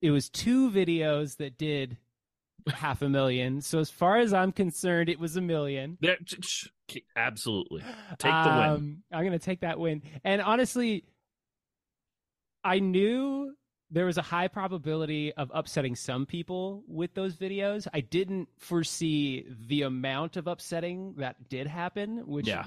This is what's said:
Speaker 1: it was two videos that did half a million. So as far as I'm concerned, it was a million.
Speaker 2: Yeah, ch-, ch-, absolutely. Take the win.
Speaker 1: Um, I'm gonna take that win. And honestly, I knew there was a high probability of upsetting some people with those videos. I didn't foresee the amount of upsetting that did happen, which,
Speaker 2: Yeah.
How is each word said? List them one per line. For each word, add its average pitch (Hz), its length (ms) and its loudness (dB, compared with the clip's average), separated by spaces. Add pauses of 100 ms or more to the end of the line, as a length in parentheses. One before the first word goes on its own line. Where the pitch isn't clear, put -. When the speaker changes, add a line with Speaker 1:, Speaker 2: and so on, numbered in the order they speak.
Speaker 1:
it 160 80 6
was 143 180 4
two 254 420 4
videos 160 680 2
that 139 180 -8
did 139 400 -2 (720)
half 143 340 -2
a 143 60 2
million. 131 520 2
So 160 180 -2
as 156 120 0
far 185 280 4
as 233 160 4
I'm 185 180 4
concerned, 170 560 2
it 170 120 -2
was 165 160 -4
a 185 40 0
million. 147 600 -2
Speaker 2:
Yeah, 175 240 4
ch-, - 440 -8 (200)
ch-, - 100 -12 (180)
absolutely. 110 640 -2 (380)
Take 156 140 4
the 160 160 6
win. 156 220 6
Speaker 1:
Um, 147 320 -2 (100)
I'm 170 120 0
gonna 180 140 0
take 185 220 -4
that 165 180 -2
win. 160 240 -2 (220)
And 196 180 2
honestly, 226 640 2 (1600)
I 190 160 4
knew 262 760 2 (360)
there 170 160 2
was 175 120 0
a 170 40 0
high 175 260 0
probability 156 840 -4
of 135 200 -6
upsetting 143 400 -2
some 131 320 -4
people 185 600 -6
with 170 260 -4
those 190 220 -4
videos. 196 580 -4
I 156 60 2
didn't 185 480 -2 (100)
foresee 151 840 0 (240)
the 143 140 2
amount 135 540 -2
of 170 120 -4
upsetting 175 720 -6
that 127 300 -8
did 135 200 -6
happen, 202 580 -6
which, 143 220 -2
Speaker 2:
Yeah. 101 180 -2